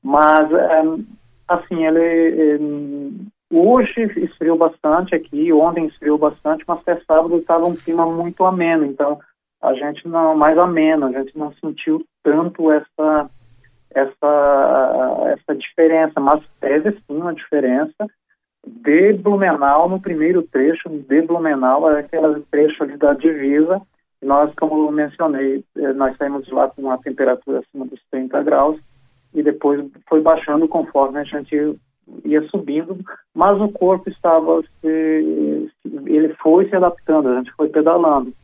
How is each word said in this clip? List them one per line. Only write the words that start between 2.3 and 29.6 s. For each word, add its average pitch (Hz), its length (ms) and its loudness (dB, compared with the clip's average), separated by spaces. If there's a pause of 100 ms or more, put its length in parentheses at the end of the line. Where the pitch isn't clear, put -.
hoje 226 480 4 (140)
esfriou - 400 -2
bastante 165 580 0
aqui, 160 380 -2
ontem 160 340 2
esfriou 151 300 -2
bastante, 151 500 -2
mas 170 120 -4
até 175 220 -4
sábado 165 360 2
estava 165 300 0
um 170 100 -2
clima 165 300 -2
muito 170 380 -4
ameno, 165 420 0
então 143 320 -4 (420)
a - 140 0
gente 147 340 -8
não, 165 260 2
mais 156 220 4
ameno, 160 500 2
a 127 60 -2
gente 135 240 -8
não 147 180 -8
sentiu 156 480 -6 (200)
tanto 160 500 0
essa, 151 580 -2 (600)
essa, 139 1500 0
essa - 160 -6
diferença, 160 640 0
mas 147 240 2 (180)
teve 156 320 0
sim 147 240 -10
uma 170 180 -6
diferença 147 720 -2 (600)
de 156 480 2
Blumenau, 170 760 2
no 190 120 -4
primeiro 170 420 0
trecho 160 460 -2
de 147 340 0
Blumenau, 156 640 0
aquele 151 540 0 (100)
trecho 151 320 2
ali 143 140 -8
da 143 180 2
divisa, 151 680 0 (420)
nós, 143 320 2
como 156 320 -2
eu 147 60 -4
mencionei, 147 720 -4 (120)
eh, 135 180 -4
nós 135 240 -2
saímos 143 260 -6
de - 80 -14
lá 135 160 0
com 139 140 -12
uma 131 160 -4
temperatura 127 600 -4
acima 131 260 -14
dos - 140 -18 (100)
trinta 131 320 -6
graus, 147 360 0 (540)
e 151 100 -2
depois 143 400 0 (240)